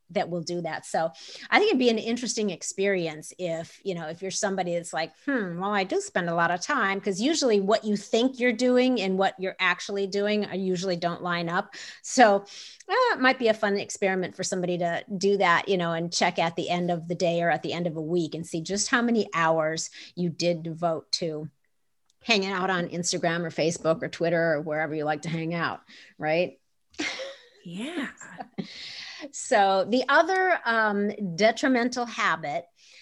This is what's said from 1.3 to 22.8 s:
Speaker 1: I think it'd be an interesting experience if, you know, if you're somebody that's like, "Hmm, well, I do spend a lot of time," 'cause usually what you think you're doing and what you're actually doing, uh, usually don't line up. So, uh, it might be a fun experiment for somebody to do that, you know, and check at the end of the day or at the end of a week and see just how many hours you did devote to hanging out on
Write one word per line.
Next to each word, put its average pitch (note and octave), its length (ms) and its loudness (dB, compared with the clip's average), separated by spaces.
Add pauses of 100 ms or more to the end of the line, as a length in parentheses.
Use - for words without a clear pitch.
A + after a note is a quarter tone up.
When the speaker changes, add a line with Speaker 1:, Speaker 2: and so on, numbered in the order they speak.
Speaker 1:
I A3+ 80 6
think G#4 120 6
it'd D#4 80 4
be B3 120 6
an A3+ 80 2
interesting A#3 520 -2
experience E3+ 880 -2
if, E3 460 -6
you F#3+ 100 -2
know, E3 140 -6
if E3 140 -10
you're F#3+ 100 -6
somebody F#3+ 420 -2
that's E3+ 180 -4
like, E3 200 -4 (120)
"Hmm, F#3+ 360 -2
well, G3 100 -2
I G3+ 140 2
do D#4 160 0
spend F3+ 280 -2
a E3+ 60 -2
lot E3+ 160 4
of F3+ 100 0
time," G3 400 0
'cause F#3+ 200 -2
usually B3+ 400 4
what G#3 240 2
you G#3+ 120 2
think A#3 440 0
you're B3 120 4
doing B3 480 4
and F#3+ 180 0
what F#3+ 200 2
you're F#3 220 -4
actually G3 480 0
doing, G3+ 380 0
uh, - 80 -8
usually F#3 420 0
don't E3+ 260 -4
line E3+ 260 -2
up. F#3+ 260 -2 (280)
So, G3+ 420 6 (440)
uh, A#4 260 4
it - 60 -4
might B3+ 180 4
be A#3 100 2
a G#3+ 60 4
fun G#3 220 0
experiment F#3+ 580 -2
for F#3 80 -8
somebody F3+ 360 -2
to E3+ 260 -2 (120)
do G3 200 4
that, F3 320 4
you G3 80 4
know, E3+ 160 0
and E3+ 200 -2
check F3+ 280 0
at E3+ 160 0
the - 120 -4
end F3 220 0
of E3+ 160 -2
the F3 80 -4
day E3+ 260 0
or E3+ 80 2
at D3+ 140 0
the D3 100 -4
end E3+ 140 -2
of D#3 100 -4
a D#3 60 -6
week D#3+ 320 -2
and D#3+ 100 -8
see F3 160 -6
just F#3 280 -4
how B3 120 2
many A#3 320 2
hours D#3+ 580 0 (260)
you F3 120 0
did E3 360 -2
devote E3 480 -4
to D#3 360 -6 (760)
hanging G3 260 2
out F#3 180 0
on F3 200 0